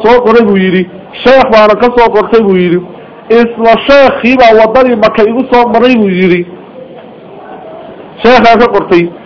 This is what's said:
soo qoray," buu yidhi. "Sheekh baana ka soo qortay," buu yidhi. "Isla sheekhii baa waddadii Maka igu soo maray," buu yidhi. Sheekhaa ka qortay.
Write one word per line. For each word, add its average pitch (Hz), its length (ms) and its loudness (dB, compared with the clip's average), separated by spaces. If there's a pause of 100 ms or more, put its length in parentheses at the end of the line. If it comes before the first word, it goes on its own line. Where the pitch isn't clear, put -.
soo 233 180 2
qoray," 226 240 2
buu 202 120 0
yidhi. 185 260 -2 (300)
"Sheekh 262 380 2
baana 214 240 2
ka 240 160 0
soo 240 220 2
qortay," 220 300 0
buu 196 140 0
yidhi. 180 240 -2 (460)
"Isla 226 460 0 (140)
sheekhii 262 500 2
baa 240 180 4
waddadii 233 420 2
Maka 214 260 0
igu 226 260 -4
soo 240 200 0
maray," 233 280 0
buu 214 140 0
yidhi. 180 300 0 (1800)
Sheekhaa 233 420 2
ka 240 80 2
qortay. 180 380 0 (220)